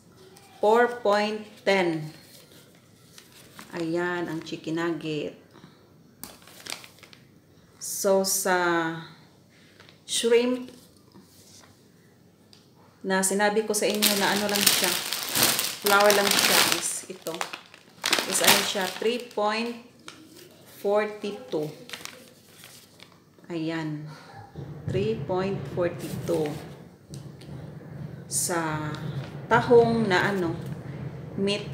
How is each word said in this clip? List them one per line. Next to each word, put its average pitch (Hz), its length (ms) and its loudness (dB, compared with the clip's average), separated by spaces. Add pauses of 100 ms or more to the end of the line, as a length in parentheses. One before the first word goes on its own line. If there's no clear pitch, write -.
(640)
four 233 240 6 (160)
point 208 400 2 (160)
ten. 170 480 2 (1700)
Ayan, 175 480 -2
ang 160 160 -6
chicken 165 400 -6
nugget. 156 560 -4 (2500)
So, 190 480 0
sa 190 320 2 (1500)
shrimp, 240 640 2 (2250)
na 190 160 2
sinabi 208 480 2
ko 208 80 -2
sa 208 80 0
inyo 214 320 4
na 185 160 2
ano 208 160 0
lang 202 160 0
siya, - 240 4 (960)
flour 208 320 6
lang 202 160 4
siya, 185 260 4 (220)
is - 320 -6
ito. 175 240 -8 (960)
Is - 80 0
ano 202 240 6
siya, 185 240 -2
three 233 320 -2
point 220 640 -2 (960)
forty-two. 202 880 -2 (1800)
Ayan. 156 560 -4 (800)
Three 214 400 0
point 190 320 -2 (160)
forty-two. 170 720 -2 (1800)
Sa 156 560 -2 (640)
tahong 233 560 6
na 185 240 4
ano, 180 240 0 (800)
meat, 202 400 -2